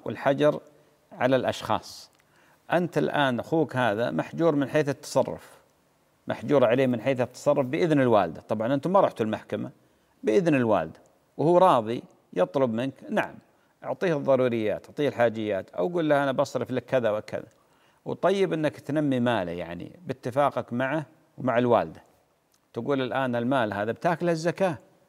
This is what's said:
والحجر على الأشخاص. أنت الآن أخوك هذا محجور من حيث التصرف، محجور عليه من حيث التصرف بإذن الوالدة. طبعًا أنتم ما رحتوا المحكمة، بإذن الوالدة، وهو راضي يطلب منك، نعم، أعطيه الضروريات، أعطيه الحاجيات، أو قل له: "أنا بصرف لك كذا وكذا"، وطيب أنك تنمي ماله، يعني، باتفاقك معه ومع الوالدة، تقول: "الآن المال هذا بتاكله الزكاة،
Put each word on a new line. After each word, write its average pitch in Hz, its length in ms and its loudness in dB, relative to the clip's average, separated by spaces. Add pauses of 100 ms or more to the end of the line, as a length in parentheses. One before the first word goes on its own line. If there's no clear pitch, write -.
والحجر 143 560 0 (520)
على 131 240 0
الأشخاص. - 760 -4 (640)
أنت 165 260 0
الآن 139 420 0
أخوك 156 360 -2
هذا 120 340 0
محجور 156 440 0
من 143 140 0
حيث 151 200 0
التصرف، 120 640 -2 (800)
محجور 123 360 0
عليه 127 220 4
من 123 140 0
حيث 127 200 -2
التصرف - 460 -2
بإذن 156 340 0
الوالدة. 104 400 4
طبعًا 113 340 -4
أنتم 156 180 -2
ما 196 80 4
رحتوا 117 260 2
المحكمة، 110 440 -6 (520)
بإذن 202 320 2
الوالدة، 104 460 0 (360)
وهو 170 220 4
راضي 131 440 4 (300)
يطلب 143 400 0
منك، 131 220 -4 (160)
نعم، 131 240 -2 (500)
أعطيه 151 320 -2
الضروريات، 120 680 0
أعطيه 143 220 -2
الحاجيات، 107 640 0
أو 180 180 -2
قل 170 200 -2
له: 143 140 4
"أنا 139 100 0
بصرف 127 380 -2
لك 127 140 -4
كذا 120 260 0
وكذا"، - 360 -6 (580)
وطيب 180 480 0
أنك 151 280 -2
تنمي 139 400 0
ماله، 110 320 0
يعني، 87 540 -10
باتفاقك 131 640 -2
معه 131 340 -4 (320)
ومع 120 200 0
الوالدة، 104 440 2 (720)
تقول: 131 300 -2
"الآن 123 340 -2
المال 120 360 0
هذا 104 200 -2
بتاكله 170 400 -2
الزكاة، 165 460 -2 (300)